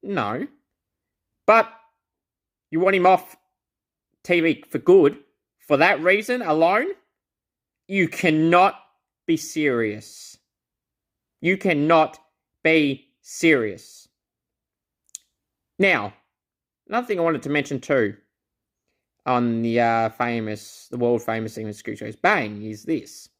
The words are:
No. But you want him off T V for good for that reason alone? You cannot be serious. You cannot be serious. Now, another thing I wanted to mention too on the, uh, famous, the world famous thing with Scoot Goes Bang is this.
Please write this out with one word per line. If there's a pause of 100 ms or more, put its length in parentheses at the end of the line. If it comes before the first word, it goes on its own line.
No. (1000)
But (1000)
you
want
him
off (840)
T
V
for
good (400)
for
that
reason
alone? (1000)
You
cannot (460)
be
serious. (1040)
You
cannot (420)
be (120)
serious. (1700)
Now, (720)
another
thing
I
wanted
to
mention
too (1080)
on
the,
uh,
famous,
the
world
famous
thing
with
Scoot
Goes
Bang
is
this.